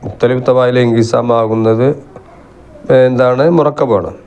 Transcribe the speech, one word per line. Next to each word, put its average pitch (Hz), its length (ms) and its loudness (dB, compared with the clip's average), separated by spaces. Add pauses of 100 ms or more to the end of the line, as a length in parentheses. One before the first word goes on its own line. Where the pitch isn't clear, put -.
മുഖ്തലിഫ് 123 440 -2
തവായിലെ 123 380 2
ഇൻകിസാം 117 520 0
ആകുന്നത് 113 480 0 (1200)
എന്താണ്? 127 380 0 (120)
മുറക്കബാണ്. 139 540 -2 (160)